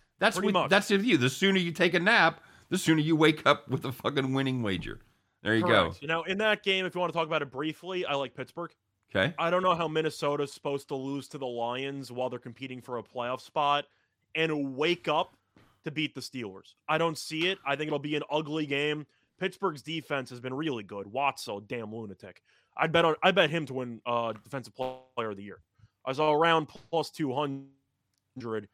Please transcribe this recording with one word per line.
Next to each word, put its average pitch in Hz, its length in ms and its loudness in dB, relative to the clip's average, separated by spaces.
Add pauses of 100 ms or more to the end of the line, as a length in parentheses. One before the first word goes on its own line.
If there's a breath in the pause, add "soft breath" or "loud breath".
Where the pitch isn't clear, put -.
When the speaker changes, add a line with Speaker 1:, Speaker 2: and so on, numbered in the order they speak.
(200)
Speaker 1:
That's 202 160 2
Speaker 2:
Pretty 202 160 2
Speaker 1:
what, 180 100 4
Speaker 2:
much. 120 80 0
Speaker 1:
that's 202 180 6
the 196 100 4
view. 208 180 4
The 127 140 4
sooner 190 280 4
you 170 140 0
take 170 220 2
a 175 60 2
nap, 185 400 4 (280 soft breath)
the 185 100 0
sooner 160 220 4
you 156 160 4
wake 156 280 6
up - 240 4
with 127 160 -2
a 127 60 -6
fucking 131 420 -2
winning 131 300 0
wager. 95 380 -4 (420)
There 107 140 4
you 110 60 4
go. 101 240 6
Speaker 2:
Correct. 80 180 -8
Now, 165 180 -2
in 190 160 -4
that 214 240 2
game, 190 240 0
if 170 80 -6
you 175 60 -2
wanna 170 120 0
talk 160 140 -2
about 156 160 0
it 135 80 -8
briefly, 160 560 -6
I 143 80 -2
like 135 220 -4
Pittsburgh. 165 340 -10 (420)
Speaker 1:
Okay. - 280 2
Speaker 2:
I 165 100 2
don't 185 140 2
know 185 100 4
how 165 140 0
Minnesota's 147 640 -2
supposed 143 360 -6
to 147 60 -8
lose 135 340 -6
to 151 100 -14
the 135 80 -6
Lions 123 680 -6
while 123 180 -4
they're 123 80 -8
competing 127 420 -12
for 123 180 -8
a 110 40 -6
playoff 123 380 -6
spot 143 460 0 (500)
and 147 400 0
wake 170 320 0
up 156 260 0 (480)
to 156 80 -8
beat 147 240 -4
the 135 60 -12
Steelers. 101 540 -10 (140)
I 156 100 2
don't 165 200 -2
see 160 300 -2
it. 190 180 -2
I 139 80 0
think 151 140 -4
it'll 147 100 -2
be 147 160 -6
an 147 160 -2
ugly 156 360 -2
game. 147 400 -2 (340)
Pittsburgh's 180 420 -4
defense 147 480 -6
has 123 80 -14
been 127 160 -8
really 135 300 -4
good. 101 240 -10
Watt's 131 400 -4
a 104 180 -6
damn 113 260 -8
lunatic. 104 500 -14 (340)
I'd 156 160 0
bet 170 120 6
on, 160 180 4
I 190 100 8
bet 175 180 4
him 160 160 -2
to 131 80 -8
win, 123 320 -8
uh, 117 280 -2
Defensive 113 420 -12
Player 127 540 -6
of 101 60 -8
the 98 60 -12
Year. 98 180 -14 (440)
I 131 80 -2
saw 151 200 2
around 160 360 4
plus - 420 -6
two 143 240 -2
hundred. 135 1400 -8